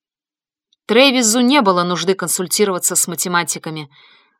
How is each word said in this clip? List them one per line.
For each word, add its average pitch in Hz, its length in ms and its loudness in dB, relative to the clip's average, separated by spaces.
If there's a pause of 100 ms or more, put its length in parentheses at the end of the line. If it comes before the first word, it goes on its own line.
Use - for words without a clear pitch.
(880)
Трэвису 247 520 4
не 269 200 4
было 180 240 2
нужды 180 300 -2
консультироваться 180 840 -4
с - 120 0
математиками. 165 840 -6 (500)